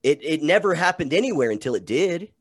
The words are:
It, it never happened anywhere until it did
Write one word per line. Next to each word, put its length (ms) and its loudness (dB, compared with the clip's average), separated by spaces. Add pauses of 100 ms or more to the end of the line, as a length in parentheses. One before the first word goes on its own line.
It, 200 2
it 200 -2
never 320 2
happened 380 0
anywhere 380 2
until 240 -4
it 100 -2
did 560 -2